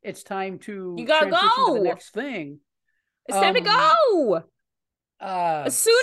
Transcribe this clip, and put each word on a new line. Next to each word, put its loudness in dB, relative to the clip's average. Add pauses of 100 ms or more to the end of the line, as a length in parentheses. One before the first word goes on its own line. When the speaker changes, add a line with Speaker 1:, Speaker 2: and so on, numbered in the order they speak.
Speaker 1:
it's -14
time -8
to -12
Speaker 2:
You -10
gotta 2
Speaker 1:
transition 2
to 2
the 0
Speaker 2:
go. 2
Speaker 1:
next -4
thing. -10 (680)
Speaker 2:
It's -4
time 2
to 2
Speaker 1:
Um, -2
Speaker 2:
go. 2 (760)
Speaker 1:
uh, -4
Speaker 2:
As -4
soon 4